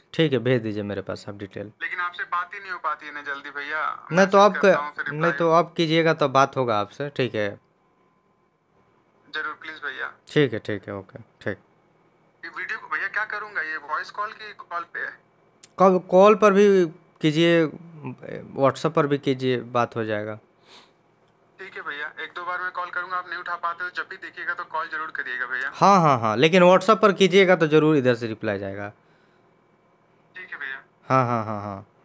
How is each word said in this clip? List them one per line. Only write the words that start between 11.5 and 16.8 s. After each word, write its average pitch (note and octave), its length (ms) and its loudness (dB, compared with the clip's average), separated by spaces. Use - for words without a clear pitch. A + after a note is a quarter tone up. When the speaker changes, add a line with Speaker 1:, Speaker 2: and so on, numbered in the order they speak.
Speaker 2:
ये - 120 -14
video F#3+ 220 -10
को - 80 -20
भैया D#3+ 200 -6
क्या G#3 180 -4
करूँगा, G#3 360 -8
ये D#3 160 -6
voice D#3 340 -8
call G#3+ 200 -8
की G#3+ 220 -18
कॉल E3+ 400 -12
पे A#2+ 60 -10
है? - 200 -10
Speaker 1:
कब, F#3 320 4
call G3+ 240 8
पर G#3 180 4
भी G3 320 6